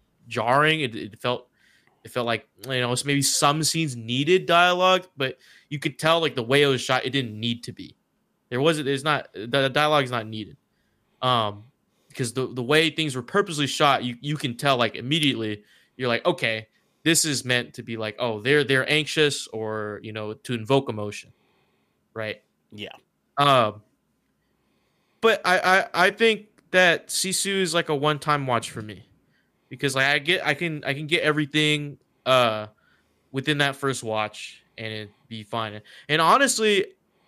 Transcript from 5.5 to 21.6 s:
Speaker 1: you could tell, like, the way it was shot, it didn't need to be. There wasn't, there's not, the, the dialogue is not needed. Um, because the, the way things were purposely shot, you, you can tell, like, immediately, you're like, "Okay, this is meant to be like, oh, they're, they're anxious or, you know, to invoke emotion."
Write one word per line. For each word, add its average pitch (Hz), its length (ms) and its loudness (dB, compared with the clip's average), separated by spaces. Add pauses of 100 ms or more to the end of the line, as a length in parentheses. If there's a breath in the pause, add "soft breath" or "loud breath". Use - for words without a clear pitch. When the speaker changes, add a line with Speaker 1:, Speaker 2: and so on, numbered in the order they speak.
Speaker 1:
you 147 120 -8
could 147 180 -6
tell, 165 220 2
like, 151 160 -2
the 120 80 -2
way 139 180 4
it 143 40 6
was 131 140 2
shot, 127 240 0
it 127 60 -6
didn't 120 280 -4
need 120 260 -4
to 117 80 -12
be. - 240 -18 (540)
There 120 100 -2
wasn't, 151 260 0
there's 139 180 -2
not, 151 280 -2
the, 101 140 -12
the 135 220 0
dialogue 147 360 2
is 123 80 -6
not 113 140 -4
needed. 110 300 -12 (640)
Um, 110 440 -2 (440)
because 120 240 -6
the, 127 140 -4
the 120 160 -8
way 156 280 4
things 151 260 -4
were 123 60 -6
purposely 170 440 -2
shot, 135 380 2
you, 120 160 -6
you 147 160 -6
can 123 200 -6
tell, 139 200 0
like, 117 180 0
immediately, 117 720 -2 (320 soft breath)
you're 127 120 -4
like, 117 160 0
"Okay, 113 420 -2 (360)
this 160 220 2
is 127 200 -4
meant 123 300 -2
to 120 80 -14
be 113 140 -10
like, 107 220 -6
oh, 113 220 -4
they're, 143 240 4
they're 131 260 0
anxious 147 580 0
or, 107 540 -8
you 110 100 -12
know, 107 220 -8
to - 200 -8
invoke 135 340 2
emotion." 104 440 -10 (840)